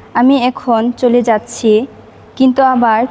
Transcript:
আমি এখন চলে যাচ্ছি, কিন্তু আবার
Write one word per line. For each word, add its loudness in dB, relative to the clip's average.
আমি 2
এখন -2
চলে 0
যাচ্ছি, -2
কিন্তু 2
আবার 0